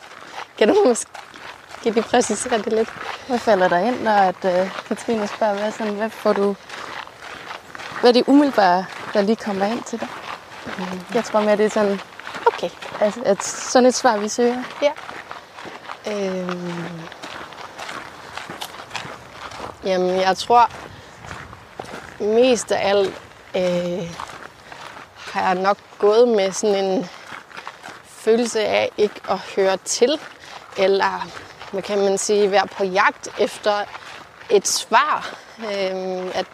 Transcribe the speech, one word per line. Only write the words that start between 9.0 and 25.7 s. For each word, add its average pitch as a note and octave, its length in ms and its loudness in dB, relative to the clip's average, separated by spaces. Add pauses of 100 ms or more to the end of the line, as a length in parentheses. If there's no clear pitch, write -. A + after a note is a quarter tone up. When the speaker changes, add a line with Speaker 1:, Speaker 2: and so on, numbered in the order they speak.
Speaker 2:
der G#3+ 60 4
lige G#3 160 4
kommer G3 300 -2
ind A#3 160 -2
til - 180 -8
dig? A#3+ 80 -8 (580)
Speaker 1:
Mm. F#3 340 -8 (140)
Speaker 2:
Jeg A#3 100 2
tror G#3+ 160 0
mere, G#3 160 4
det G#3+ 100 4
er G#3 40 2
sådan, G3+ 300 0 (640)
Speaker 1:
Okay. F3 80 -2 (300)
Speaker 2:
altså, G#3 240 2
at G3 200 2
sådan - 420 4
et B3 80 6
svar, A#3 220 2
vi G#3 120 -2
søger. A#3+ 340 0 (200)
Speaker 1:
Ja. C#4+ 80 2 (1200)
Øhm. F3+ 600 -4 (3000)
Jamen, F#3 360 2
jeg F#3 160 4
tror A#3+ 340 6 (1500)
mest A3+ 520 4
af G3 160 0
alt, G3 260 2 (420)
øh, F3 540 -2 (1200)
har G3 100 -2
jeg F#3+ 120 2
nok F#3+ 240 2 (200)